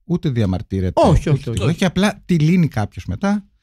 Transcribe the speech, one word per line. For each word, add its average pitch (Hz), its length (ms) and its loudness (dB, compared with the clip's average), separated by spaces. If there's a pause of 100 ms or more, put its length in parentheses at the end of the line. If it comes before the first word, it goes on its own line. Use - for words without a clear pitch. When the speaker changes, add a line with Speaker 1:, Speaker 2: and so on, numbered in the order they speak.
Speaker 1:
ούτε 170 240 -2
διαμαρτύρεται, 95 760 -2
Speaker 2:
Όχι, 185 60 4
όχι, - 200 2
Speaker 1:
ούτε 135 200 -2
Speaker 2:
όχι. 110 80 -4
Speaker 1:
τίποτα. 98 140 0
Και 170 120 -2
απλά 190 400 0
τη 175 140 0
λύνει 160 300 2
κάποιος - 380 -6
μετά 196 400 -4 (160)